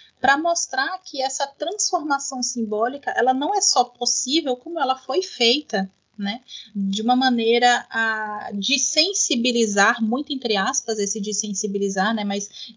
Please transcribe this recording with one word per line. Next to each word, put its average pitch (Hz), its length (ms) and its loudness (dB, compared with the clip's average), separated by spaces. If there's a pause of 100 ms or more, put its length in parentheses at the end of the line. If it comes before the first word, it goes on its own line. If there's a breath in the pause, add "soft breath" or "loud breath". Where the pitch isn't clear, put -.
(200 loud breath)
pra 269 180 4
mostrar 339 640 -2
que 269 180 -8
essa 269 240 -2
transformação 294 960 -4
simbólica, 233 680 -2
ela 247 220 2
não 294 200 -2
é 415 80 2
só - 220 4
possível, 254 720 0
como 320 240 -8
ela 262 160 0
foi 269 260 -2
feita, 233 720 0 (260)
né? 202 240 -6 (320 loud breath)
De 196 280 -2
uma 240 140 4
maneira 240 720 4
a, 214 640 -4
de 202 260 -2
sensibilizar, 233 1200 2
muito 240 300 -2
entre 247 240 -2
aspas, 220 420 -2
esse 202 220 -2
de 208 140 -4
sensibilizar, 202 840 -2
né? 214 80 -2
Mas 202 540 -6